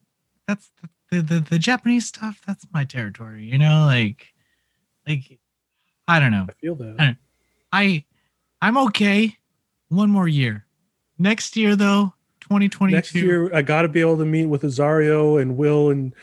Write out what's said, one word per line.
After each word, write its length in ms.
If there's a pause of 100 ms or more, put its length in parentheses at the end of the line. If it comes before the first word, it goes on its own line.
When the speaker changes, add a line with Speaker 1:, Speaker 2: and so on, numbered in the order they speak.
(480)
Speaker 1:
that's 240 (400)
the, 100
the, 200
the 180
Japanese 480
stuff, 380
that's 280
my 120
territory, 580
you 160
know? 260
Like, 480 (720)
like, 320 (680)
I 120
don't 120
know. 180
Speaker 2:
I 40
feel 200
that. 240
Speaker 1:
I 80
don't, 120 (540)
I, 340 (580)
I'm 160
okay. 580 (520)
One 200
more 180
year. 380 (560)
Next 340
year, 200
though, 380 (260)
twenty 280
twenty-two. 280
Speaker 2:
Next 200
year, 400
I 60
gotta 260
be 140
able 160
to 80
meet 220
with 160
Azario 760
and 160
Will 320
and 340